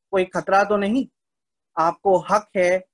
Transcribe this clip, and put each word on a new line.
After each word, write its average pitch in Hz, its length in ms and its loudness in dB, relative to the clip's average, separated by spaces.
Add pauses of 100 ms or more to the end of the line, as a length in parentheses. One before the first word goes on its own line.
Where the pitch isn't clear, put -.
(100)
कोई 185 140 0
खतरा 190 400 0
तो 202 120 -2
नहीं। 208 300 -2 (720)
आपको 180 400 0
हक 202 380 -2
है 185 380 0